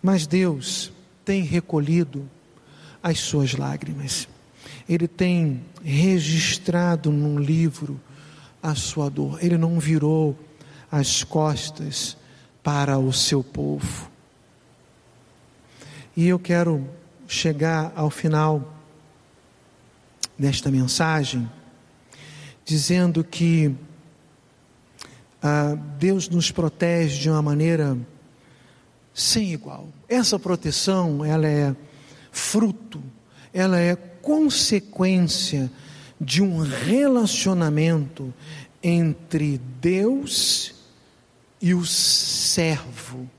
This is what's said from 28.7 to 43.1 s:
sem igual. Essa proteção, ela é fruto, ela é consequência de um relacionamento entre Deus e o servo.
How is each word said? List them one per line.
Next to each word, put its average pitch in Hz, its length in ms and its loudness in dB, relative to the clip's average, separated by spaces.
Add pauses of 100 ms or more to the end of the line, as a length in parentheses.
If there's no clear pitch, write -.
sem 202 400 -2
igual. 147 340 -12 (200)
Essa 226 300 2
proteção, 170 880 0
ela 156 220 2
é 147 280 2 (560)
fruto, - 720 -2 (520)
ela 185 260 2
é 175 160 2
consequência 185 1800 0 (500)
de 139 220 0
um 175 160 0
relacionamento 160 1700 2 (500)
entre 156 760 0 (220)
Deus 214 960 0 (840)
e 180 120 2
o 175 120 0
servo. - 1500 -2